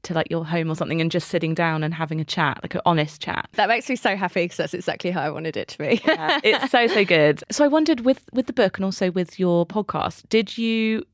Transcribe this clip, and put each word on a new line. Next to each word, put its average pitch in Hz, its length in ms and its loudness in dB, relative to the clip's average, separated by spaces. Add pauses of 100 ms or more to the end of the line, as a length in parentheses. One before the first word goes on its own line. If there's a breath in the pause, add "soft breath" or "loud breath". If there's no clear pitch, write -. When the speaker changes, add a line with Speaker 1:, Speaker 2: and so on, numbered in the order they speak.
Speaker 1:
to, 180 100 -8
like, 160 160 -2
your 165 160 -4
home 165 240 -2
or 156 60 -2
something 165 260 -2
and 165 100 0
just 175 160 -2
sitting 160 280 -2
down 160 280 0
and 156 80 -2
having 160 300 -4
a - 20 -2
chat, 151 380 -2
like, - 140 -10
an - 100 -4
honest 156 340 2
chat. - 340 -6
Speaker 2:
That 208 140 2
makes - 220 0
me 254 60 0
so 202 200 0
happy 180 320 -2
'cause - 80 -12
that's 175 200 -4
exactly 175 340 -4
how 175 120 -2
I 147 100 -2
wanted 160 260 -8
it - 120 -6
to - 100 -16
be. 156 240 2
<laughs> - 40 0
Speaker 1:
Yeah, 311 360 0
it's 214 280 2
so, 240 160 4
so 220 160 2
good. 151 480 4
So 294 140 4
I - 20 4
wondered 302 340 2
with, 254 300 2
with 247 140 -2
the - 80 -8
book 196 240 2
and 196 80 -2
also 190 260 -2
with 180 280 -4
your 175 260 4
podcast, - 640 -4
did 220 280 2
you 220 460 0 (100)